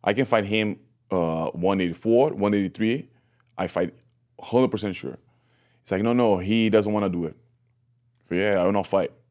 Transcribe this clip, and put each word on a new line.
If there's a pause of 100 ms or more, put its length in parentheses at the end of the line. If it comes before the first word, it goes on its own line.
I
can
fight
him, (320)
uh,
one
eighty-four,
one
eighty-three. (500)
I
fight (460)
hundred
percent
sure." (640)
It's
like,
"No,
no,
he
doesn't
wanna
do
it." (920)
So,
"Yeah,
I
will
not
fight." (200)